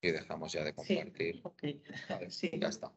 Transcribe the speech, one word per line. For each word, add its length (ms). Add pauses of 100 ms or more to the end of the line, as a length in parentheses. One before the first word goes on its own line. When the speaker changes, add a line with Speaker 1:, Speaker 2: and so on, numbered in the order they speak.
Speaker 1:
y 100
dejamos 420
ya 100
de 80
Speaker 2:
Sí, 240
Speaker 1:
compartir. 480
Speaker 2:
ok. 200 (460)
Speaker 1:
Vale, 220
Speaker 2:
<laughs> 0
Sí. 200 (100)
Speaker 1:
ya 80
está. 280